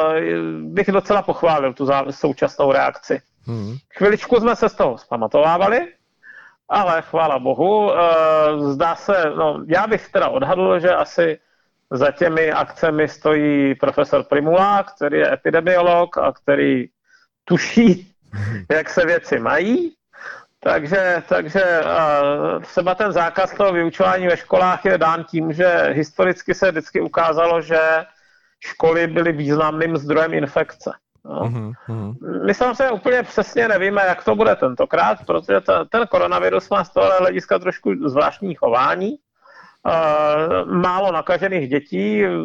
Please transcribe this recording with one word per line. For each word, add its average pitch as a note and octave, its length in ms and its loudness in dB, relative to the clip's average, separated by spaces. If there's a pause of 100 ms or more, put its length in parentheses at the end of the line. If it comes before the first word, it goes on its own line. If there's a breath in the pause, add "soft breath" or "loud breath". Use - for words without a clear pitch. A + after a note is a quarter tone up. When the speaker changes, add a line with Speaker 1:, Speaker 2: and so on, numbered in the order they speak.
(600)
Speaker 1:
bych E3+ 300 -2
docela G3 300 0
pochválil D3+ 520 0
tu C#3 120 -6
zá-, C#3 260 0
současnou C#3 600 -2
reakci. C3+ 500 -2 (240)
Speaker 2:
Hmm. A2+ 300 -8 (220)
Speaker 1:
Chviličku G#3 420 2
jsme A3+ 160 0
se G#3+ 140 0
z - 40 -20
toho C#3 240 0
zpamatovávali, E3+ 880 0 (840 loud breath)
ale F3 320 0
chvála D#3 380 0
bohu, F3+ 540 0
eh, D#3 40 0 (600)
zdá D3 380 -2
se, - 180 -2 (220)
no, D3+ 320 -2
já F#3 200 0
bych G#3+ 220 -4
teda E3+ 200 0
odhadl, F3+ 500 0
že F3 160 2
asi E3 440 -2 (520)
za C3+ 200 0
těmi D#3+ 400 0
akcemi D3+ 560 0
stojí D3 680 0
profesor C#3 480 0
Primula, F#3 600 2
který D3+ 360 -4
je C#3 140 2
epidemiolog E3+ 840 2
a C#3+ 140 0
který C#3+ 540 0 (600 soft breath)
tuší, - 680 2 (180)
Speaker 2:
Hmm. G#2 400 -8
Speaker 1:
jak D#3 180 -2
se E3+ 160 2
věci D#3+ 340 -2
mají. G3 560 -2 (640 loud breath)
Takže, F3 680 0
takže, F3+ 340 0
eh, D#3 960 0
třeba F3+ 360 -2
ten G#3 160 -2
zákaz E3+ 460 -2
toho G3 160 2
vyučování F#3 540 0
ve E3+ 100 2
školách F3+ 480 0
je F#3 120 2
dán D#3+ 260 0
tím, D#3+ 300 -4
že E3+ 400 2
historicky F3 600 -2
se F#3+ 180 0
vždycky D#3 300 -4
ukázalo, E3 600 0
že D#3+ 440 0 (560 soft breath)
školy E3 460 0
byly E3 240 0
významným D#3 680 0
zdrojem D3+ 360 0
infekce. - 580 -4 (340)
No. - 200 -6
Speaker 2:
Mhm, A#2 280 -6 (140)
mhm. A2+ 280 -8 (300)
Speaker 1:
My G3+ 80 2
samozřejmě B3+ 380 -2
úplně B3 320 -2
přesně A3+ 440 -2
nevíme, G3 400 0
jak F3 160 -2
to A3 120 0
bude G#3+ 200 2
tentokrát, D#3+ 720 -2
protože F3 360 0
ta, F3+ 240 0
ten A3+ 220 -2
koronavirus F3+ 640 0
má G3 140 -2
z E3+ 60 -12
tohohle F#3+ 280 2
hlediska F#3 420 0
trošku F3+ 500 -4
zvláštní D#3+ 460 -2
chování. D#3+ 600 -2 (720 loud breath)
Eh, D#3 800 0
málo F3+ 460 0
nakažených E3+ 580 -2
dětí, F#3+ 540 -2 (220)